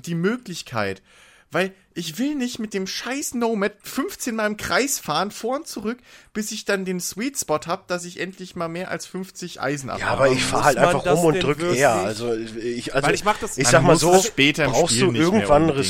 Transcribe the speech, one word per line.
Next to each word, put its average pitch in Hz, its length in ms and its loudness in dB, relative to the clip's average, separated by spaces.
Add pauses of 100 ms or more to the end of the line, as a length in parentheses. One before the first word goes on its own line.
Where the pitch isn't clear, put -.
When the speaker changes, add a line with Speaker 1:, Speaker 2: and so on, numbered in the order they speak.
Speaker 1:
die 170 80 -4
Möglichkeit, 165 880 -4 (480)
weil 190 240 -2 (180)
ich 160 280 -8
will 294 160 -2
nicht 247 240 -6
mit 214 120 -8
dem 190 140 -4
scheiß - 480 -8
Nomad 226 380 0 (100)
fünfzehn 262 540 -6
Mal 214 100 0
im 214 100 -2
Kreis 233 440 -2
fahren, 175 320 -2
vor 247 240 -4
und 320 100 -10
zurück, 226 320 -8 (340)
bis 214 200 -6
ich 214 120 -10
dann 196 200 -2
den 180 160 -4
Sweet 247 360 -6
Spot 151 300 -2
hab, 175 220 -6
dass 175 160 -4
ich 180 160 -12
endlich 185 340 -10
mal 170 140 -6
mehr 175 240 -8
als - 140 -8
fünfzig 185 540 -12
Eisen 135 280 -4
Speaker 2:
Ja, - 80 -6
Speaker 1:
abbaue. 101 140 -6
Speaker 2:
aber 127 200 4
ich 127 140 0
fahr 127 160 0
Speaker 3:
Muss 139 60 4
Speaker 2:
halt 143 100 6
Speaker 3:
man 131 100 4
Speaker 2:
einfach 170 160 2
Speaker 3:
das 151 160 2
Speaker 2:
rum 175 80 4
und 156 80 6
Speaker 3:
denn 160 80 0
Speaker 2:
drück 143 160 0
Speaker 3:
wirklich? 165 220 0
Speaker 2:
eher. 135 140 6
Also 107 380 -2
ich, 113 640 -6
also 139 140 2
Speaker 3:
Weil 170 80 2
ich - 80 -4
mach 208 140 0
das - 200 -8
Speaker 2:
ich 139 60 2
Speaker 1:
Man - 80 4
Speaker 2:
sag 170 100 8
mal 170 120 8
Speaker 1:
muss 151 80 4
Speaker 2:
so, 175 120 6
Speaker 1:
es 190 140 6
später 147 380 2
im 135 40 2
Speaker 2:
brauchst 147 240 4
Speaker 1:
Spiel 123 120 4
Speaker 2:
du 120 60 4
Speaker 1:
nicht 117 80 0
mehr 165 120 4
Speaker 2:
irgendwann 196 300 6
Speaker 1:
unbedingt, 151 160 2 (120)